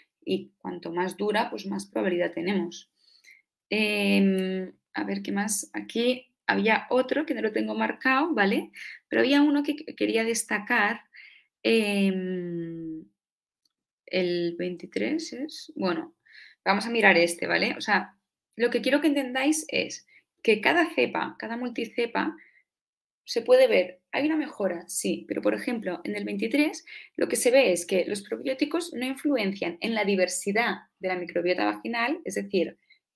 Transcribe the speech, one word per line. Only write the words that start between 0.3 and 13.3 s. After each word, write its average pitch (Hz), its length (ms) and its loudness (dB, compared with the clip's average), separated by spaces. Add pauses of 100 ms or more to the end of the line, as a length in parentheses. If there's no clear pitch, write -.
cuanto 175 340 -10
más 180 240 -2
dura, 208 320 0
pues 202 180 -10
más 196 200 -6
probabilidad 180 460 -2
tenemos. 175 580 -2 (800)
Em, 196 1040 2 (200)
a 214 120 -4
ver, 196 180 -4
¿qué 202 100 -6
más? 208 400 -2
Aquí 233 600 -2 (140)
había 202 440 2
otro 262 360 0
que 302 80 -4
no 214 80 -6
lo 220 100 0
tengo 214 220 -2
marcado, 262 600 0
¿vale? 208 360 2 (380)
Pero 226 140 2
había 277 200 4
uno 294 200 4
que 294 140 -2
qu-, - 200 -12
quería 214 280 0
destacar, 226 760 0 (640)
em, 185 1400 0 (1040)